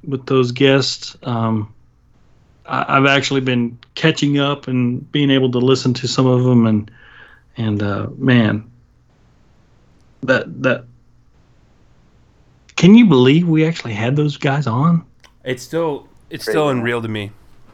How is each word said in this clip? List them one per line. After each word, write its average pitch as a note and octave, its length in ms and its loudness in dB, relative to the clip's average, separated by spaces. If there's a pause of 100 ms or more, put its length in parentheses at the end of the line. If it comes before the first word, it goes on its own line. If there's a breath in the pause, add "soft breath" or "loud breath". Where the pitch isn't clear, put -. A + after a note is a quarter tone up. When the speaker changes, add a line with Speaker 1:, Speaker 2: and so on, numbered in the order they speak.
Speaker 1:
with C3+ 240 -8
those B2+ 240 0
guests. C3+ 720 0
Um, A2+ 500 -4 (920)
I, B2+ 300 -2
I've C#3 100 4
actually C#3 360 0
been A#2+ 360 -2 (160)
catching D3 440 0
up C#3+ 280 -2
and B2+ 460 -4
being C#3+ 180 0
able C3 220 2
to B2 60 -2
listen C3 360 2
to B2 140 -8
some C3 180 0
of B2+ 160 2
them, B2 240 4
and, G#2+ 240 0 (680 soft breath)
and, G#2 240 -2
uh, G2+ 340 -4
man, A2+ 540 0 (1500)
that, B2+ 380 -2
that, D#3+ 220 -2 (1900)
can F#3+ 180 8
you A#3+ 120 8
believe D3 420 4
we D#3 180 2
actually D#3+ 260 -6
had A#2 240 -4
those D3+ 200 -2
guys C#3 300 -2
on? D3+ 380 0 (400)
Speaker 2:
It's B2+ 200 -8
still, D#3+ 440 -6 (220)
it's D3+ 140 -14
Speaker 3:
Crazy, A2 100 -4
Speaker 2:
still D3+ 140 0
Speaker 3:
man. C3 100 0
Speaker 2:
unreal A#2 240 -2
to A2+ 60 -6
me. G#2+ 240 -8 (420)